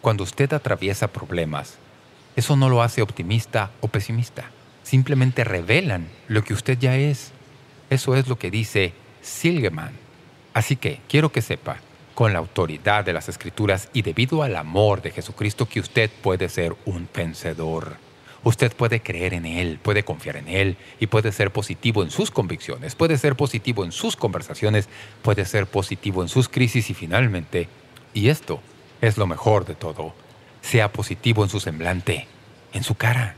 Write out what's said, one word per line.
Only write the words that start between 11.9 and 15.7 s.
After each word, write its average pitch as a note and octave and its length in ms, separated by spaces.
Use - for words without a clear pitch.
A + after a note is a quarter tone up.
con A2 180
la F2 60
autoridad F2 680
de F#2 80
las D#2+ 160
Escrituras F#2+ 640
y A2+ 100
debido B2+ 400
al A2+ 140
amor F#2 460
de E2+ 80
Jesucristo, G#2 580
que A2 120